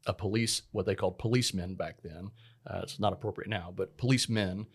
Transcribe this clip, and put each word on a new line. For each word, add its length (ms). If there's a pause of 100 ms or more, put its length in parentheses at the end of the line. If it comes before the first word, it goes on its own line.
a 60
police, 500 (100)
what 120
they 100
called 240
policemen 580
back 260
then. 280 (360)
Uh, 160
it's 180
not 140
appropriate 340
now, 260
but 220
policemen, 800